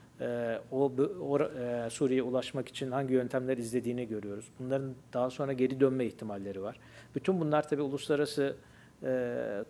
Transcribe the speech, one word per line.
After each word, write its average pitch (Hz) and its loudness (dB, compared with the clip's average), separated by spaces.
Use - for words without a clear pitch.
e, 120 -2
o 135 4
bö-, 170 2
o, 143 0
e, 120 -2
Suriye'ye 131 4
ulaşmak 123 -2
için 131 -6
hangi 131 2
yöntemler 127 2
izlediğini 120 -2
görüyoruz. 104 -6
Bunların 135 -2
daha 127 0
sonra 139 -2
geri 131 2
dönme 131 6
ihtimalleri 101 -6
var. 107 -8
Bütün 185 2
bunlar 151 2
tabii 147 0
uluslararası, 143 0
e, 120 -2